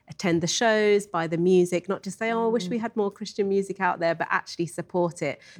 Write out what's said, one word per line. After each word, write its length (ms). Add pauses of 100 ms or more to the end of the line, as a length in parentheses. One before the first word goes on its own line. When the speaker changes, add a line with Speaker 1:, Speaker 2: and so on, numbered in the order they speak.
Speaker 1:
attend 340
the 40
shows, 600
buy 200
the 120
music, 500
not 140
just 160
say, 120
"Oh, 140
I 40
wish 200
we 80
Speaker 2:
Mm. 60
Speaker 1:
had 140
more 140
Christian 380
music 320
out 200
there," 140
but 160
actually 360
support 560
it. 180 (200)